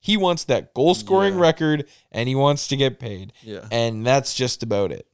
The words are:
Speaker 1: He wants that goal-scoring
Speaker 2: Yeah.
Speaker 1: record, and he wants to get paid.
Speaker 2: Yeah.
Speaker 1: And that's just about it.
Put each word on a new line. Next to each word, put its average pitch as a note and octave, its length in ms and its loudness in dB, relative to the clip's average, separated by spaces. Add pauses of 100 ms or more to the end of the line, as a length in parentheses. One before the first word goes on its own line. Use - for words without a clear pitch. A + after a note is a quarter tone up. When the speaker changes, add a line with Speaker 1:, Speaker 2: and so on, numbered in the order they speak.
Speaker 1:
He G#3+ 160 0
wants F3+ 280 0
that - 300 -2
goal-scoring F#3+ 600 2
Speaker 2:
Yeah. F3+ 60 -2
Speaker 1:
record, D#3 460 2 (260)
and A#2+ 160 -2
he C3 60 -2
wants C#3 340 2
to C#3 80 -2
get C3+ 220 0
paid. G2+ 340 -12 (100)
Speaker 2:
Yeah. G#2 280 -14
Speaker 1:
And A2+ 360 -2
that's C3 280 2
just - 280 -4
about G2+ 300 0
it. - 220 -14